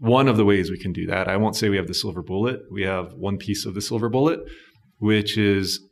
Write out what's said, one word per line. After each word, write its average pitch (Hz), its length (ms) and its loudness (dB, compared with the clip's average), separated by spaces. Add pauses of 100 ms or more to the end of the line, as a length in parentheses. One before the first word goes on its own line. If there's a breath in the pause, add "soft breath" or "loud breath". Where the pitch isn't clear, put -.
one 127 280 4
of 117 100 4
the 107 80 6
ways 95 240 4
we 90 80 -6
can 92 140 -6
do 87 140 -6
that, 92 220 -2
I 95 80 0
won't 107 200 0
say 110 120 0
we 98 80 2
have 92 100 -2
the 90 80 -6
silver 92 280 -6
bullet. 104 380 -2 (100)
We 98 120 -6
have 92 320 -4
one 98 220 -4
piece 95 300 -4
of 95 80 -8
the 98 80 -6
silver 113 260 -2
bullet, 139 320 2 (580 loud breath)
which 107 400 2
is 98 400 2 (120)